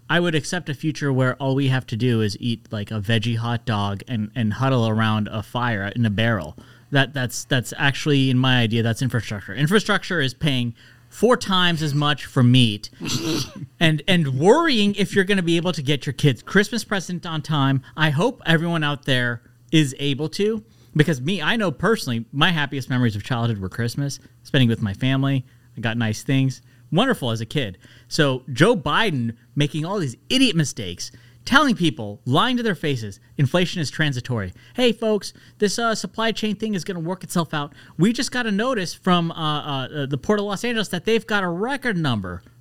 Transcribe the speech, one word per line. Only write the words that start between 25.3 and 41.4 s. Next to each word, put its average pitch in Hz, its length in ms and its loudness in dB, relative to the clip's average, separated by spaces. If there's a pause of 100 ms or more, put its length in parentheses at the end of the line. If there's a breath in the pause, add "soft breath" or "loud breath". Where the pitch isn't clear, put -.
I 113 40 -10
got 113 160 -2
nice 110 260 -2
things. 135 380 0 (300 soft breath)
Wonderful 180 400 2
as 113 100 -4
a 113 40 -6
kid. 110 340 -6 (280 soft breath)
So 135 440 0
Joe 165 240 6
Biden 147 600 0 (200 soft breath)
making 147 300 -2
all 196 120 -4
these 139 180 -4 (140)
idiot 254 260 2
mistakes, 110 560 -4 (340 soft breath)
telling 277 300 4
people, 120 500 -2
lying 190 320 2
to 240 60 -4
their 214 120 -2
faces, 123 440 -6 (180 soft breath)
inflation 175 440 0
is 135 80 -4
transitory. 123 640 -4 (220 soft breath)
"Hey, 247 160 2
folks, 214 420 -2 (240 soft breath)
this, 202 220 -2
uh, 233 160 0
supply 220 360 -4
chain 214 240 -4
thing 220 200 -4
is 170 80 -4
gonna 180 160 -8
work 170 240 -6
itself 170 300 -2
out. 147 200 -4 (240 loud breath)
We 208 160 4
just 240 180 -4
got 247 140 -4
a 220 60 -2
notice 208 420 -2
from, 175 380 0
uh, 151 300 -4 (260)
uh, 143 180 -6
the 139 140 -4
Port 208 200 0
of 202 60 -4
Los 202 180 -6
Angeles 226 260 -2
that 175 160 -8
they've 226 200 0
got 202 180 -2